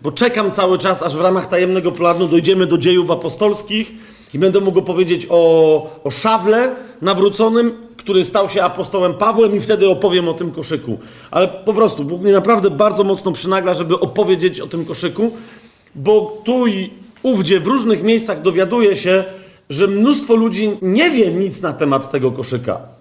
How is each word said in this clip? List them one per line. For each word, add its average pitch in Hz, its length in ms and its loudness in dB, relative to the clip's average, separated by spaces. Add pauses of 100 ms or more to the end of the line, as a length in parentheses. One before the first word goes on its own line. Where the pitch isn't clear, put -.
bo 147 100 -4
czekam 220 400 -2
cały 185 260 0
czas, 185 260 -2
aż 151 140 -4
w 160 40 -2
ramach 185 260 0
tajemnego 180 440 0
planu 170 360 0
dojdziemy 175 380 2
do 165 120 0
dziejów 170 340 2
apostolskich 208 800 -4 (400)
i 139 60 -6
będę 190 200 2
mógł 190 220 2
powiedzieć 175 480 -2
o, 165 720 4
o 139 80 -4
Szawle 220 640 0 (260)
nawróconym, 214 760 2 (220)
który 190 280 0
stał 196 240 0
się 190 140 0
apostołem 180 500 -2
Pawłem 214 420 2
i 196 40 0
wtedy 196 300 2
opowiem 180 380 2
o 160 60 -2
tym 165 180 -6
koszyku. 131 480 -8 (320)
Ale 185 160 2
po 214 260 -4
prostu 190 320 0
Bóg 175 160 -6
mnie 196 100 2
naprawdę 196 380 4
bardzo 202 340 0
mocno 196 280 -2
przynagla, 180 420 -2
żeby 165 260 -2
opowiedzieć 180 640 0
o - 60 -12
tym 165 180 -8
koszyku, 196 460 -4 (640)
bo 208 500 0
tu 247 220 0
i 190 220 -4 (340)
ówdzie 190 360 2
w 160 80 -4
różnych 220 360 0
miejscach 214 380 0
dowiaduję 190 540 2
się, 185 280 0 (460)
że 156 180 0
mnóstwo 226 480 2
ludzi 214 360 0 (100)
nie 220 280 2
wie 220 220 2
nic 185 300 -4
na 156 120 -4
temat 139 380 -2
tego 131 200 0
koszyka. 123 500 -6 (200)